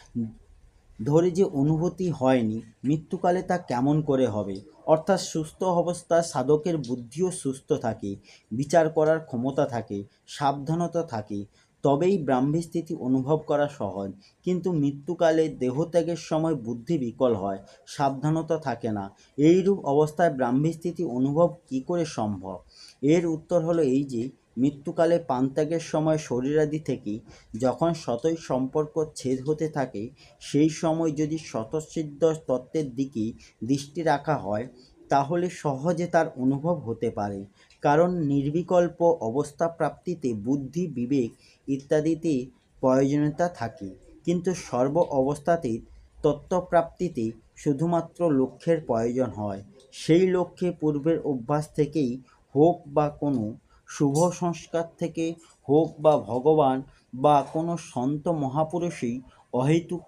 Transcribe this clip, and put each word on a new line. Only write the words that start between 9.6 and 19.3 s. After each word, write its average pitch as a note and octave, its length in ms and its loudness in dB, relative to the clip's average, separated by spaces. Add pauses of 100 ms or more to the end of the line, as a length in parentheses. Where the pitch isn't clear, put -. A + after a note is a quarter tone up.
থাকে, G#2 380 -6 (220)
সাবধানতা D#3 760 -2
থাকে, G#2+ 420 -6 (380)
তবেই E3+ 360 4
ব্রাহ্মী C#3 440 0
স্থিতি E3 320 -6
অনুভব C3 420 0
করা D3 320 0
সহজ। G2 440 -6 (320)
কিন্তু F3+ 280 -2
মৃত্যুকালে D#3+ 760 2
দেহত্যাগের D#3 680 -2
সময় D#3+ 380 -2
বুদ্ধি A#2+ 440 -4
বিকল B2 360 0
হয়, G2 240 -2 (280)
সাবধানতা D#3 720 -2
থাকে A#2+ 340 -4
না, G2 180 -6 (260)